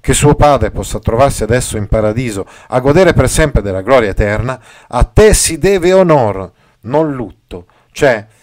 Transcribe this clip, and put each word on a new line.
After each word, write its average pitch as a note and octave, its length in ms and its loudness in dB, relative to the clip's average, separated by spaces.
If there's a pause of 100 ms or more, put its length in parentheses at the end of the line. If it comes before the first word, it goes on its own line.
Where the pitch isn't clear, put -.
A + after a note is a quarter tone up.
che - 120 -2
suo C#3+ 220 2
padre C3+ 360 2
possa - 280 -8
trovarsi B2 440 0
adesso A#2 340 -4
in G2+ 100 -6
paradiso A2 600 -4 (220)
a B2 120 -2
godere D3+ 320 4
per C3 160 0
sempre C#3+ 340 0
della F#2+ 200 -6
gloria A2+ 280 2
eterna, G#2+ 500 -4 (280)
a A#2+ 160 0
te G#3+ 300 4
si E3 240 -2
deve F3+ 340 0
onor, B2+ 600 2 (280)
non D3 340 -2
lutto, F#2+ 520 -14 (260)
cioè A#2 340 0 (160)